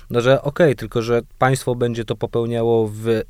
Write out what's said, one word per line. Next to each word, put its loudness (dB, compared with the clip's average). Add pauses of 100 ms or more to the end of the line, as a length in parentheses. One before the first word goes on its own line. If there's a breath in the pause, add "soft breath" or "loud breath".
no 0
że 4
okej, 2
tylko -4
że 0 (160)
państwo 0
będzie -2
to -4
popełniało 0
w -2